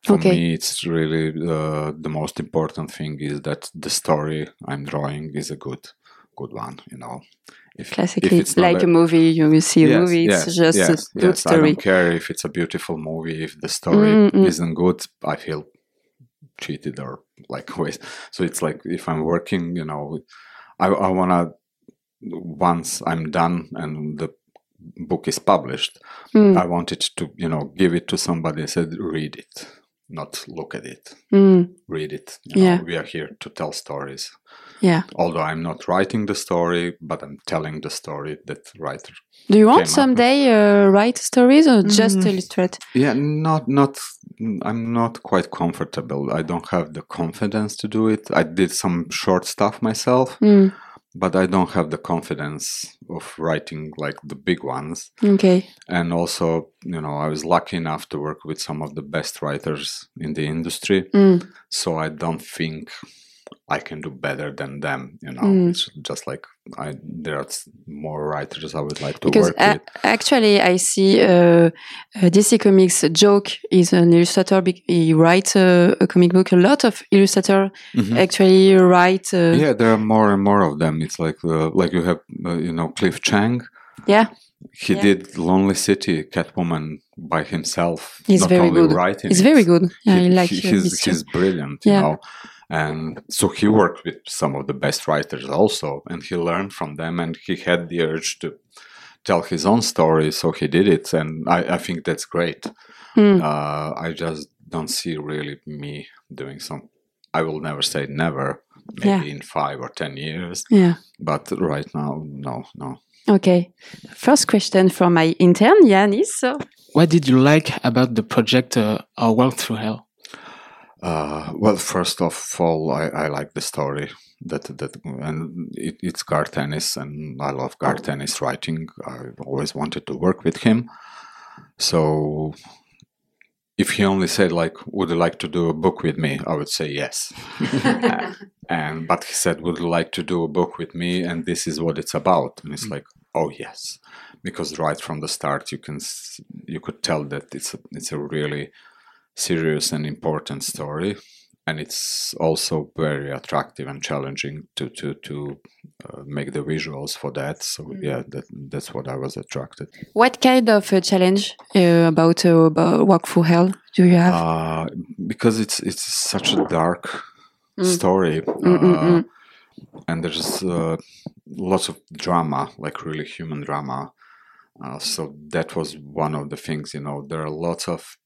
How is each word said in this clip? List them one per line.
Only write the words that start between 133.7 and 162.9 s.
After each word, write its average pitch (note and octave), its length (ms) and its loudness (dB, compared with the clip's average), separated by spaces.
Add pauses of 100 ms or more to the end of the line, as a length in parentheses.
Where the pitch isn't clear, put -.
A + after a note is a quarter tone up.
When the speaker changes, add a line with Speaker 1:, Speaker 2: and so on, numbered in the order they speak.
Speaker 1:
if F#2+ 140 -2
he G2+ 140 0
only F#2+ 220 0
said, F2+ 240 0
like, E2 240 -2 (120)
"Would F2 220 -4
you E2+ 60 -2
like E2+ 240 0
to - 80 -8
do E2 220 -2
a D#2 40 -2
book E2 300 -2
with D2+ 140 -2
me?" D2 300 -4
I D#2+ 80 -4
would - 140 -8
say - 200 -6
yes. - 420 -8 (280)
<laughs> A#3+ 760 -2 (340)
And, D#2+ 380 -6
but F2+ 160 -2
he - 100 -14
said, - 280 -2
"Would E2 180 -4
you E2+ 80 -4
like E2+ 240 -2
to F2 120 -8
do E2+ 200 -2
a D#2+ 40 -4
book E2+ 300 -2
with E2+ 180 -10
me? F2 280 -4
And E2+ 220 -6
this F2 220 -6
is D#2 120 -6
what E2 180 -4
it's - 180 -10
about." E2+ 480 0
And - 100 -14
it's A2+ 140 -10
Speaker 3:
Mm. G2+ 40 -10
Speaker 1:
like, C#2+ 140 -10 (280)
"Oh, D#2 160 -2
yes." - 500 -16 (440)
Because F2 360 -10
right D2+ 220 -4
from D#2 200 -10
the D2+ 60 -10
start, C#2+ 440 -8
you D2+ 60 -10
can D2+ 180 -14
s-, - 460 -14 (260)
you E2 120 -10
could - 220 -12
tell D#2 280 -4
that C#2+ 260 -12
it's - 180 -10
a, - 40 -16 (140)
it's - 200 -12
a D2+ 60 -8
really D2 540 -8 (680)
serious D#2+ 560 -2
and D2+ 120 -6
important D2 580 -6
story. D#2 520 -8 (540)
And D#2 100 -8
it's - 600 -8
also D#2+ 580 -2
very C#2+ 340 -4
attractive C#2 580 -8
and C#2 120 -14
challenging C#2 640 -10 (140)
to, C#2+ 120 -8
to, C#2 240 -10 (120)
to, D2 340 -12 (460)
uh, - 200 -18
make C#3 280 -10
the D3 100 -8
visuals D2 540 -8
for C#2+ 160 -10
that. D2 280 -8
So, - 220 -10
Speaker 2:
Mm. - 200 -14
Speaker 1:
yeah, C#2+ 260 -6
that, C#2 160 -14 (260)
that's - 220 -12
what - 160 -10
I B2+ 80 -10
was - 200 -10
attracted. - 500 -12 (260)
Speaker 2:
What B3 280 -4
kind B3+ 280 2
of, G#3 240 0
uh, F#3 80 2
challenge, F#3+ 540 0 (200)
uh, E3+ 320 6
about, E3 380 2
uh, E3+ 100 6 (160)
about E3 360 2